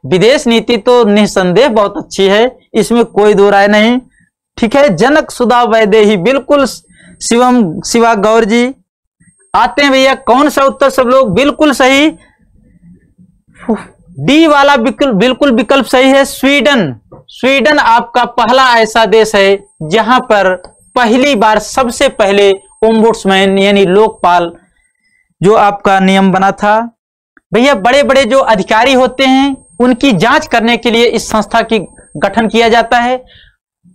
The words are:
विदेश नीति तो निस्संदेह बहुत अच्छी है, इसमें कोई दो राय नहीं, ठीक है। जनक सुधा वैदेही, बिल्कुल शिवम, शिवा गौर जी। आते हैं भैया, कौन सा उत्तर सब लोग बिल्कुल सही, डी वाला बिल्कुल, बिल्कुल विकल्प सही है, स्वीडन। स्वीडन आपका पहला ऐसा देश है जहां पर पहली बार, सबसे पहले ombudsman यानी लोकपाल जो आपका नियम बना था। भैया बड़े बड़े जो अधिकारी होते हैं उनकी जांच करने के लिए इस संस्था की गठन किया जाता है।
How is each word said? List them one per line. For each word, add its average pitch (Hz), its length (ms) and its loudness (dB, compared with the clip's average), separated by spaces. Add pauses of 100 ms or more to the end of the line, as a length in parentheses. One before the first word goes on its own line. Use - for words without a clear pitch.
विदेश 208 400 0
नीति 233 320 0
तो 247 280 2
निस्संदेह 202 640 0
बहुत 208 260 -2
अच्छी 196 300 -4
है, 220 300 0 (180)
इसमें 226 320 0
कोई 208 280 0
दो 202 160 2
राय 202 180 2
नहीं, 214 300 0 (600)
ठीक 226 180 -2
है। 277 200 2
जनक 294 340 0
सुधा 240 340 0
वैदेही, 214 540 2
बिल्कुल 269 480 0
शिवम, - 1160 -2
शिवा 233 340 0
गौर 220 280 0
जी। 240 300 -2 (800)
आते 240 280 0
हैं 277 100 2
भैया, 262 240 2
कौन 277 340 0
सा 277 140 -2
उत्तर 269 260 0
सब 262 160 -2
लोग 247 280 0
बिल्कुल 285 380 0
सही, 269 360 2 (2000)
डी 285 280 2
वाला 285 320 2
बिल्कुल, 262 360 -2
बिल्कुल 254 380 0
विकल्प 254 340 0
सही 262 220 2
है, 269 180 2
स्वीडन। 269 680 -2 (360)
स्वीडन 277 480 0
आपका 240 540 0
पहला 254 440 0
ऐसा 226 300 0
देश 214 280 0
है 196 240 2 (260)
जहां 220 380 0
पर 196 320 0 (420)
पहली 247 400 0
बार, 214 240 0
सबसे 254 500 -4
पहले 202 400 0 (320)
ombudsman 196 760 0
यानी 202 280 2
लोकपाल 175 640 0 (880)
जो 196 160 2
आपका 202 440 0
नियम 190 320 0
बना 190 200 0
था। 208 280 -2 (720)
भैया 254 240 2
बड़े 247 260 0
बड़े 262 220 0
जो 247 160 0
अधिकारी 226 520 0
होते 254 320 0
हैं 269 320 0 (240)
उनकी 247 340 0
जांच 247 320 0
करने 233 300 -2
के 233 140 -4
लिए 233 160 2
इस 226 220 -4
संस्था 220 340 -2
की 220 160 -2 (400)
गठन 208 300 -2
किया 226 200 0
जाता 233 300 0
है। 254 240 -4 (720)